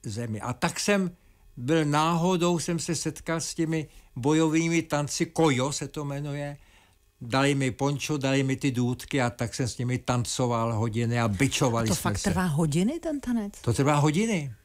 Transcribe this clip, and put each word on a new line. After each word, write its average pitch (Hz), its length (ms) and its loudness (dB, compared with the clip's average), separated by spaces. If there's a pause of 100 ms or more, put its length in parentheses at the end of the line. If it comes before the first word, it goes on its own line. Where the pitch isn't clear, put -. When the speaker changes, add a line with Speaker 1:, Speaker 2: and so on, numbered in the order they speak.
Speaker 1:
zemi. 110 380 -8
A 123 120 -6
tak - 280 -4
jsem 196 300 2 (460)
byl 151 280 2
náhodou, 170 720 2
jsem 170 200 -2
se - 160 -4
setkal 165 460 -4
s - 140 -8
těmi 160 340 -2 (280)
bojovými 160 680 2
tanci, 147 440 -2
kojo 147 460 2
se 143 160 -8
to 147 160 -8
jmenuje. 143 520 -6 (640)
Dali 135 340 2
mi 135 160 2
pončo, 143 480 -2
dali 135 240 2
mi 135 140 0
ty 139 140 0
důtky 123 520 0
a 120 80 2
tak - 240 -6
jsem 127 140 -2
s - 100 -8
nimi 123 200 -2
tancoval 120 760 0
hodiny 117 460 0
a 117 80 2
bičovali 117 600 2
Speaker 2:
To 185 60 2
Speaker 1:
jsme - 80 -4
Speaker 2:
fakt 214 160 -2
Speaker 1:
se. - 120 -6
Speaker 2:
trvá 180 160 2
hodiny, 170 540 2
ten 294 200 -4
tanec? 226 400 -2
Speaker 1:
To 117 120 0
trvá 139 220 2
hodiny. 151 580 2 (120)